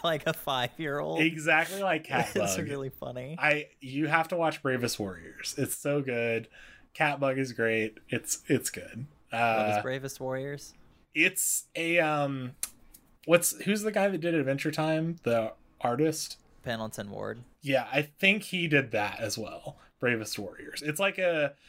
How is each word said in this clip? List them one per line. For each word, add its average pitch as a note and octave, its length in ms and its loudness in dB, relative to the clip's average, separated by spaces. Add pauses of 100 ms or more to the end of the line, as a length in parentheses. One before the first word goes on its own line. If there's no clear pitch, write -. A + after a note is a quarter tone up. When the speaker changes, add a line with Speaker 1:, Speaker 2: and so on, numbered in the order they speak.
Speaker 1:
like, D#3+ 200 0
a E3 80 2
five-year-old. D3 840 -4
Speaker 2:
Exactly E3 640 2
like D#3+ 240 0
Speaker 1:
<laughs> - 20 -14
It's B2+ 240 0
Speaker 2:
Catbug. F#3+ 360 0
Speaker 1:
really C#3 200 -6
funny. C3 480 -10
Speaker 2:
I, D3 300 2 (140)
you C#3+ 260 -2
have D#3+ 220 2
to F3+ 80 -2
watch D#3+ 260 0
Bravest B2 360 0
Warriors. - 580 -8
It's C3+ 180 -2
so D3 260 0
good. A#2 460 -2 (480)
Catbug C#3 420 2
is C3 140 -2
great. A2+ 460 0 (100)
It's, - 400 -4
it's C3+ 220 2
good. A#2 380 -10 (240)
Speaker 1:
What A2+ 380 2
is G#2 80 2
Speaker 2:
Uh, G#2 40 2
Speaker 1:
Bravest C3 400 -6
Warriors? C3+ 520 -8 (420)
Speaker 2:
It's - 500 2 (100)
a, E3+ 240 2
um, C#3+ 540 0 (720)
what's, E3+ 380 4
who's G3+ 180 2
the G#3+ 100 -2
guy G3+ 160 4
that F3+ 140 0
did E3+ 120 2
Adventure C#3 380 2
Time? D#3+ 520 0
The A2+ 300 2 (280)
artist? D3 560 0 (260)
Speaker 1:
Pendleton A2 480 -6
Ward. G#2 300 -8 (200)
Speaker 2:
Yeah, C3 300 2
I D3 120 2
think G3 400 2
he F3 240 -2
did C3+ 240 4
that G#2 280 -2
as A2 180 -4
well. A2 400 -10 (220)
Bravest A2+ 400 0
Warriors. - 420 -10
It's D3+ 180 -4
like G3 180 0
a, E3 360 2 (160)